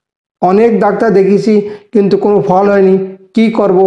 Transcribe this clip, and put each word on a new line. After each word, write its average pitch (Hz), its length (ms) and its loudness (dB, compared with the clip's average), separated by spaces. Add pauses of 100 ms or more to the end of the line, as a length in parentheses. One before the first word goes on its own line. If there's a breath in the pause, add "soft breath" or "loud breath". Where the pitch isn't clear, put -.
(420)
অনেক 202 280 2 (140)
ডাক্তার 208 340 -2
দেখিয়েছি 196 360 0 (400 loud breath)
কিন্তু 196 200 0 (100)
কোনো 208 120 0 (120)
ফল 185 240 2
হয়নি। 190 220 2 (400)
কি 226 100 2 (140)
করব? 196 280 0